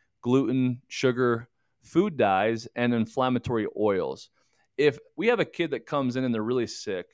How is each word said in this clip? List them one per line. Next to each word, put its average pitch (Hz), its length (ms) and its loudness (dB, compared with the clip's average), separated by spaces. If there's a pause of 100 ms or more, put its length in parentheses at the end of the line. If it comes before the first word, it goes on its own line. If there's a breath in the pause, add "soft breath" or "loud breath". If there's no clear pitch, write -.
(200)
gluten, 127 680 2
sugar, 120 600 0 (340)
food 175 340 0
dyes, 110 500 2 (100)
and 120 160 2
inflammatory 120 720 0 (120)
oils. 92 520 -2 (480)
If 147 200 2 (180)
we 190 120 -2
have 233 120 2
a 160 40 0
kid 170 280 -4
that 123 140 -6
comes 131 300 -2
in 131 80 -2
and 120 100 0
they're 110 80 0
really 117 240 0
sick, 95 480 -8